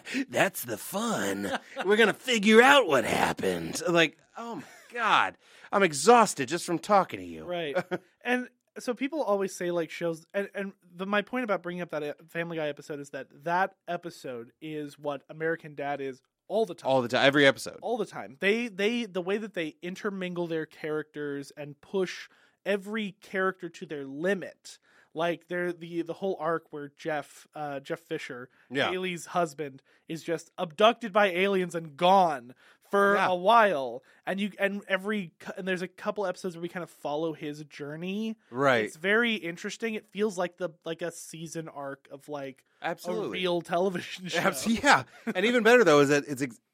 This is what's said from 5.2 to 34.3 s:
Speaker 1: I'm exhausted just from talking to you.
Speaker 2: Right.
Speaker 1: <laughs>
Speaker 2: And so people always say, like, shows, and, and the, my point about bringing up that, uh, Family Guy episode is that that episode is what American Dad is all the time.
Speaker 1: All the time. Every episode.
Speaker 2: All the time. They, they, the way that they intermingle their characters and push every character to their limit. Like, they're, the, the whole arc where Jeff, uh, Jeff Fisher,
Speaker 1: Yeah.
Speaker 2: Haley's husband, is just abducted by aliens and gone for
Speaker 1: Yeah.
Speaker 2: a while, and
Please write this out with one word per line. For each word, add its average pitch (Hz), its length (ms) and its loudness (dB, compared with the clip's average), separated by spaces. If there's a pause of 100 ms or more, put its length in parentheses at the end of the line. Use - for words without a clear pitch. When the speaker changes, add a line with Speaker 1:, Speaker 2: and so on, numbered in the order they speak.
Speaker 1:
I'm 196 80 4
exhausted 170 640 4
just 165 180 -4
from 170 120 -2
talking 196 420 2
to 90 60 -10
you. 160 180 -10
Speaker 2:
Right. 170 320 -6 (140)
Speaker 1:
<laughs> 180 100 -4 (240)
Speaker 2:
And 247 220 -2 (320)
so 240 160 -4
people 277 260 -4
always 196 320 0
say, 175 200 -4
like, 165 180 -2
shows, 165 420 -6
and, 202 220 -4
and 196 180 -8 (220)
the, 185 120 -8
my 202 160 0
point 247 200 -6
about 202 180 -2
bringing 180 220 -8
up 165 80 -10
that, 151 140 -6
uh, 147 80 -6 (160)
Family 170 300 -6
Guy 151 100 -4
episode 143 320 -10
is 139 100 -14
that 135 160 -10 (160)
that 180 320 0 (140)
episode 151 720 -10
is 151 360 -10
what 143 320 -8
American 160 460 -6
Dad 143 260 -4
is 135 220 -8 (240)
all 208 200 0
the 175 100 -10
time. - 120 -6
Speaker 1:
All 131 140 6
the 120 60 -2
time. 123 180 4
Every 139 220 6
episode. 82 340 0
Speaker 2:
All 226 160 -4
the 202 80 -4
time. 123 320 -14
They, 226 300 0
they, 220 380 -2
the 185 140 -6
way 190 180 -4
that 208 160 -10
they 160 280 -6
intermingle 180 640 -6
their 160 200 -4
characters 147 880 -8
and 147 240 -14
push - 480 -6 (360)
every 202 580 -4
character 185 460 -2
to 170 180 -14
their 143 180 -10
limit. 151 720 -6 (360)
Like, 160 340 -4
they're, 175 240 -2
the, 170 300 -8
the 160 120 -6
whole 190 260 -4
arc 160 320 -2
where 143 240 -12
Jeff, - 600 -8
uh, 147 240 -8
Jeff 147 200 -8
Fisher, 139 480 -10 (220)
Speaker 1:
Yeah. 127 200 2
Speaker 2:
Haley's 185 360 -6
husband, 147 560 -4 (260)
is 156 140 -8
just 160 340 -6
abducted 196 560 2
by 208 200 6
aliens 185 420 0
and 160 220 -8
gone 165 580 4 (360)
for 202 240 4
Speaker 1:
Yeah. 190 140 2
Speaker 2:
a 185 60 2
while, 180 680 4 (240)
and 185 120 -4